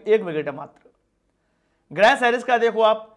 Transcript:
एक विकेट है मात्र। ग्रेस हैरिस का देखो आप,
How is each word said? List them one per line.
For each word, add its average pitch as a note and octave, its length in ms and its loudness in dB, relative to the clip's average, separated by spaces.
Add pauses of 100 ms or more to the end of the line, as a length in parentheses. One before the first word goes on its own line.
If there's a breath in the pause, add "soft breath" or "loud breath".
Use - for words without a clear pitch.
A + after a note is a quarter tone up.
एक G#3+ 160 2
विकेट D3+ 260 -6
है C#3 80 -8
मात्र। - 320 -20 (1040)
ग्रेस A#3+ 300 2
हैरिस A#3+ 220 0
का A#3+ 140 0
देखो A3+ 240 0
आप, A3 340 0